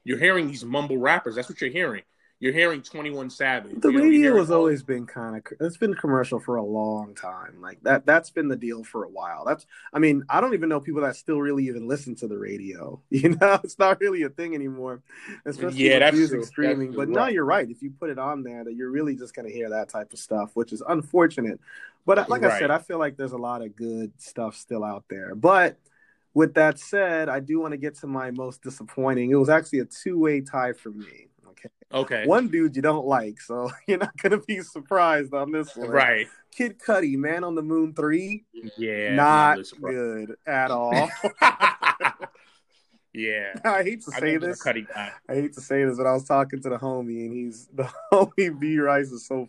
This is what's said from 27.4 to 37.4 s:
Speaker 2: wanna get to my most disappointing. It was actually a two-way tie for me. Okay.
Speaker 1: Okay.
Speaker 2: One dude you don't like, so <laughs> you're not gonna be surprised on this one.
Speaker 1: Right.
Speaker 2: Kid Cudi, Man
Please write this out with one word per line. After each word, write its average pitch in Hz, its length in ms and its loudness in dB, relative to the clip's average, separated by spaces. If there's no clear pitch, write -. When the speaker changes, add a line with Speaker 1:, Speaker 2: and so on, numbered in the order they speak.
Speaker 2:
wanna 151 160 -6
get 147 220 -8
to 147 100 -12
my 131 240 -6
most 127 300 -10
disappointing. 131 680 -2
It 143 60 6
was 135 120 4
actually 156 300 2
a 123 60 -2
two-way 156 560 -2
tie 131 320 -4
for 113 180 -14
me. 101 380 -18
Okay. 92 220 -20
Speaker 1:
Okay. 127 340 -2
Speaker 2:
One 220 220 4
dude 160 260 0
you 135 80 -4
don't 151 240 2
like, 117 340 -2
so 123 380 -6
<laughs> - 80 -18
you're 190 120 2
not 196 180 -4
gonna 202 220 2
be 208 240 -6
surprised 156 720 2
on 139 200 -4
this 156 240 -6
one. 120 140 -6
Speaker 1:
Right. 123 360 4
Speaker 2:
Kid - 300 -6
Cudi, 175 360 0
Man 156 280 -2